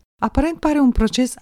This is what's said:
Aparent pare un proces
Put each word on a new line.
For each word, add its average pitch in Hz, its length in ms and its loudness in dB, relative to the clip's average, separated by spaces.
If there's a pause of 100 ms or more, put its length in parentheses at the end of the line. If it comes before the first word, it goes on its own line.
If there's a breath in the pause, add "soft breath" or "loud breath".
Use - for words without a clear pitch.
(220)
Aparent 302 360 -2
pare 302 200 0
un 269 120 4
proces 226 520 0